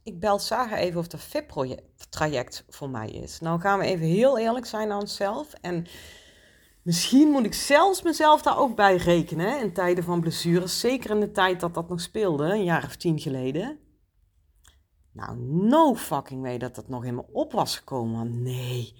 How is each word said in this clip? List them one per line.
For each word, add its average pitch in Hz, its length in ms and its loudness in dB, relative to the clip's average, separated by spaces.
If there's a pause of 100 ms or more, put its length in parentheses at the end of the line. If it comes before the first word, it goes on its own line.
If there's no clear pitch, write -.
ik 185 160 -12
bel 202 200 0
Sarah 220 400 -4
even 175 200 -2
of 170 80 -4
dat - 120 -14
vip-traject - 1500 -6
voor 143 200 -12
mij 110 200 -8
is." - 300 -12
Nou 165 200 -2
gaan 196 200 0
we 165 60 -2
even 170 200 0
heel 226 320 4
eerlijk 226 280 -2
zijn 214 260 -4
aan 202 80 -4
onszelf. 208 540 -6
En 175 320 -6 (960)
misschien 247 480 6
moet 269 160 4
ik 202 80 -4
zelfs 349 480 4
mezelf 302 400 6
daar - 160 2
ook 226 180 2
bij 196 200 6
rekenen, 170 540 2
hè, 277 80 -2
in 208 160 -4
tijden 180 300 0
van 175 180 0
blessures. 170 580 0
Zeker 240 320 -2
in 208 80 2
de 208 120 0
tijd 185 280 2
dat 175 140 -4
dat 170 160 -6
nog 180 120 -6
speelde, 175 420 -2
een 196 200 0
jaar 165 200 2
of - 120 -10
tien 160 240 -2
geleden. 143 600 -6 (1300)
Nou, 113 280 -12
no 214 560 4
fucking 135 460 -6
way 123 160 -6
dat 123 180 -8
dat - 120 -14
nog 123 160 -8
helemaal 123 280 -6
op 302 200 -4
was 175 240 -2
gekomen. 117 420 -4
Want 120 220 -4
nee, 123 600 -6